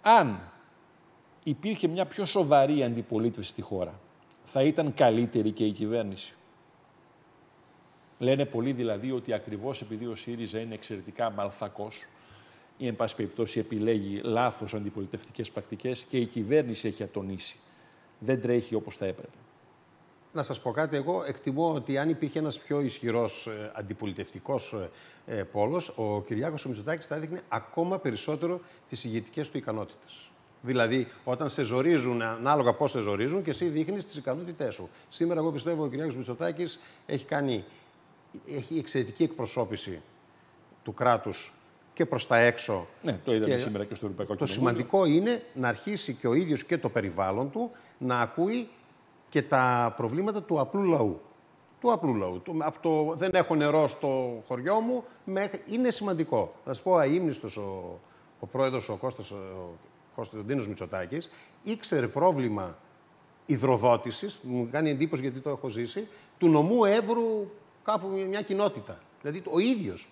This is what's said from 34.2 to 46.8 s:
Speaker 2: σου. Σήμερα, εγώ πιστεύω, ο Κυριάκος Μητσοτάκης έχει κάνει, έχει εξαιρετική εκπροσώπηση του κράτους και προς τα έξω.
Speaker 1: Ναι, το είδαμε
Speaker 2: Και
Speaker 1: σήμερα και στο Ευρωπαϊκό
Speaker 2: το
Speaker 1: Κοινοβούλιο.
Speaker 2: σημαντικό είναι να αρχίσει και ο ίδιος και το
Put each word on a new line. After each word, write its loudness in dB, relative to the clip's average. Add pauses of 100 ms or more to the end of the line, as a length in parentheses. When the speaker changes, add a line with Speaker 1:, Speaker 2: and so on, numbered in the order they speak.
Speaker 2:
σου. -12 (200)
Σήμερα, 0
εγώ 2
πιστεύω, -2
ο -2
Κυριάκος -4
Μητσοτάκης -4 (260)
έχει -2
κάνει, -2 (920)
έχει -4
εξαιρετική -2
εκπροσώπηση -2 (840)
του -8
κράτους 0 (420)
και 2
προς -4
τα 4
έξω. 4 (160)
Speaker 1:
Ναι, -2
το 2
είδαμε 4
Speaker 2:
Και 2
Speaker 1:
σήμερα -2
και -8
στο -8
Ευρωπαϊκό -4
Speaker 2:
το 0
Speaker 1:
Κοινοβούλιο. 2
Speaker 2:
σημαντικό 2
είναι 4 (120)
να 0
αρχίσει -4
και -4
ο 4
ίδιος 2
και -2
το -2